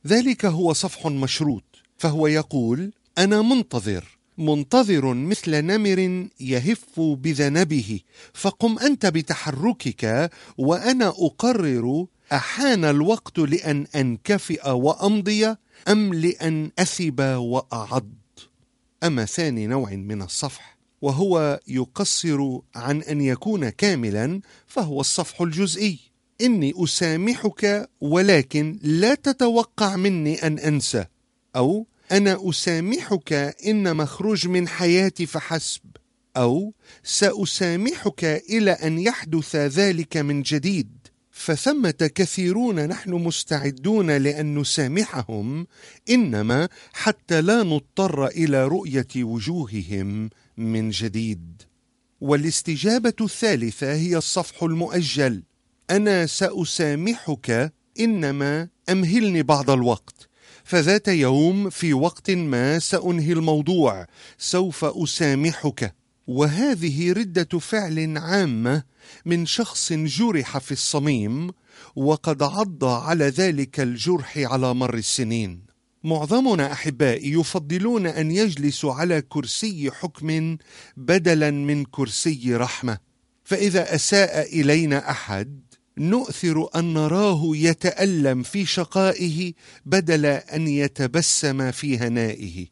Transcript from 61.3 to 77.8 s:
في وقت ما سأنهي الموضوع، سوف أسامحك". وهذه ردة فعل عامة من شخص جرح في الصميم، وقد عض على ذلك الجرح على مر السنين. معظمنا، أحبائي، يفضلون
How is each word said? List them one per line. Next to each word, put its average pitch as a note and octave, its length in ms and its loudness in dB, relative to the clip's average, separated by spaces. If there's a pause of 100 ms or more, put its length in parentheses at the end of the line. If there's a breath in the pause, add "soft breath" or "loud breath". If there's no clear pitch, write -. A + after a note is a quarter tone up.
في E3+ 240 -2
وقت D#3 380 0
ما D3+ 480 0
سأنهي F3 540 0
الموضوع، D#3 720 2 (300 loud breath)
سوف F3+ 480 -2
أسامحك". C#3+ 1120 0 (320)
وهذه D#3+ 840 0
ردة F3+ 480 -2
فعل D#3+ 580 -4
عامة D3+ 640 0 (420 loud breath)
من E3+ 200 0
شخص - 480 -4
جرح D#3 640 -2
في - 140 -8
الصميم، C#3 800 -2 (440 loud breath)
وقد D3 480 0
عض D#3+ 420 -2
على C#3+ 400 0
ذلك C#3 540 -2
الجرح B2+ 580 -2
على B2+ 360 0
مر B2 200 0
السنين. A2 680 -4 (420)
معظمنا، E3+ 680 2
أحبائي، C3+ 640 0
يفضلون F3+ 720 0